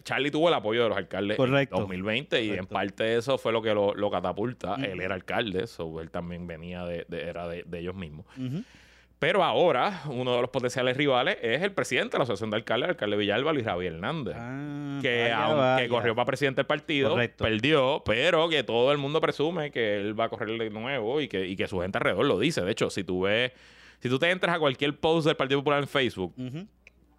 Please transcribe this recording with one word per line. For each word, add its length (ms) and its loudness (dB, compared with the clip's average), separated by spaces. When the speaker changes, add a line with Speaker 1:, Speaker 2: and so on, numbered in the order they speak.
Speaker 1:
Charlie 260 -2
tuvo 180 2
el 60 4
apoyo 280 2
de 80 4
los 80 0
alcaldes 400 -2
Speaker 2:
Correcto. 380 2
Speaker 1:
en 40 2
dos 80 -2
mil 140 -6
veinte 420 -2
y 60 -2
en 60 -2
Speaker 2:
Correcto. 180 -6
Speaker 1:
parte 420 0
eso 220 0
fue 140 0
lo 100 0
que 100 2
lo, 220 2
lo 160 0
catapulta. 640 -2
Speaker 2:
Ujú. 100 -4
Speaker 1:
Él 160 -6
era 140 -2
alcalde, 520 -4
so, 340 -10
él 100 -12
también 360 -8
venía 380 -10
de, 240 -6
de, 180 -8
era 220 -8
de, 180 -8
de 120 -8
ellos 160 -8
mismos. 320 -12
Speaker 2:
Ujú. 280 -6
Speaker 1:
Pero 260 2
ahora, 640 2
uno 260 -2
de 60 2
los 80 0
potenciales 480 0
rivales 460 2
es 180 2
el 120 -2
presidente 400 -2
de 80 0
la 40 2
Asociación 260 -4
de 60 0
Alcaldes, 300 0
el 60 2
alcalde 260 -2
Villalba, 340 2
Luis 140 -2
Javier 260 -2
Hernández. 460 -6
Speaker 2:
Ah, 640 -8
Speaker 1:
Que 220 2
Speaker 2:
vaya, 200 2
Speaker 1:
aunque 160 4
Speaker 2:
vaya. 300 4
Speaker 1:
corrió 240 2
para 100 2
presidente 360 0
del 60 0
partido, 440 0
Speaker 2:
Correcto. 340 0
Speaker 1:
perdió, 640 4
pero 420 4
que 140 2
todo 300 4
el 60 2
mundo 220 0
presume 500 0
que 300 0
él 180 -2
va 60 2
a 60 0
correr 280 -4
de 120 -4
nuevo 500 -2
y 80 -2
que, 180 -2
y 100 -4
que 100 -2
su 140 -4
gente 180 -2
alrededor 260 0
lo 140 4
dice. 240 0
De 100 0
hecho, 160 -2
si 160 -4
tú 200 -2
ves... 280 2
Si 100 -6
tú 100 2
te 120 2
entras 260 0
a 20 -2
cualquier 400 0
post 280 4
del 100 4
Partido 240 2
Popular 220 2
en 60 -6
Facebook, 500 0
Speaker 2:
Ujú. 280 -10